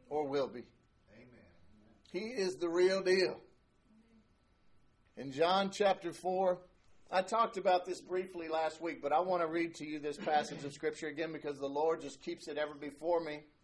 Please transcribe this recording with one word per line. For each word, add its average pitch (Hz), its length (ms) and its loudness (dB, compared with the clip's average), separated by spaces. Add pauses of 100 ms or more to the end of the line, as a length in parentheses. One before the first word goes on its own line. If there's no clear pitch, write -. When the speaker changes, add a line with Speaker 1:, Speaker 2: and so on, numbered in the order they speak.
Speaker 1:
or 147 200 0
will 135 200 2
be. 117 160 -10 (500)
Speaker 2:
Amen. 120 140 -20 (840)
Speaker 1:
He 180 80 -6
is 214 360 -2
the 175 120 0
real 185 340 4
deal. 185 380 4 (1800)
In 135 160 -8
John 185 380 4
chapter 190 420 2
four, 185 460 0 (520)
I 185 120 2
talked 220 340 2
about 180 300 4
this 180 140 -6
briefly 175 480 -6
last 160 320 -2
week, 160 200 -4
but 143 120 0
I 156 80 6
want 180 220 2
to 165 40 2
read 165 300 0
to 151 100 -8
you 151 120 -6
this 147 180 -4
passage 147 480 0
of 143 80 -6
Scripture 156 360 -4
again 160 240 -4
because 147 260 -6
the 139 80 -4
Lord 156 340 2
just 139 220 -12
keeps - 260 -10
it 147 100 -6
ever 151 160 -4
before 151 460 -2
me, 151 240 -8 (200)